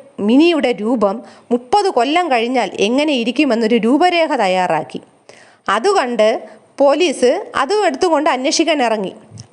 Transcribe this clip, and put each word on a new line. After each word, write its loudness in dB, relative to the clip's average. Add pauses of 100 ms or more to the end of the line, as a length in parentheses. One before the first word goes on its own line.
(200)
മിനിയുടെ 2
രൂപം -2 (280)
മുപ്പത് 0
കൊല്ലം 0
കഴിഞ്ഞാൽ -2
എങ്ങനെ 0
ഇരിക്കുമെന്നൊരു 0
രൂപരേഖ 2
തയ്യാറാക്കി. -2 (680)
അതുകണ്ട് 0 (340)
പോലീസ് 2 (100)
അതും 0
എടുത്തുകൊണ്ട് 0
അന്വേഷിക്കാൻ 0
ഇറങ്ങി. -2 (420)